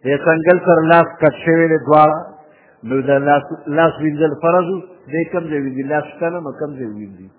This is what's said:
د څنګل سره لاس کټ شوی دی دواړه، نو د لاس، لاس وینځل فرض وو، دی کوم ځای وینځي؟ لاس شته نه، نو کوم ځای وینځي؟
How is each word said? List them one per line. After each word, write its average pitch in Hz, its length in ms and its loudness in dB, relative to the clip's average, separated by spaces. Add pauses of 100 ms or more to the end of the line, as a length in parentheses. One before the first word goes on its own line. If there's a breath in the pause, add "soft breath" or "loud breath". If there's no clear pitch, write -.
د 127 40 -4 (180)
څنګل 160 400 4
سره 170 160 4 (120)
لاس 165 140 6 (140)
کټ 156 120 2 (120)
شوی 165 280 2
دی 156 60 2 (100)
دواړه، 151 300 4 (680 soft breath)
نو 127 140 -4
د 135 100 0 (160)
لاس، 143 180 2 (320)
لاس 165 240 4
وینځل 151 400 -2
فرض 170 300 0
وو، 185 100 -6 (300)
دی 165 100 -4 (100)
کوم 170 200 -4
ځای 147 100 -4
وینځي؟ 135 300 -6
لاس 151 200 -2
شته 170 180 -6
نه، 175 160 -8
نو 139 140 -10
کوم 151 200 -8
ځای 123 80 -8
وینځي؟ 98 400 -14 (120)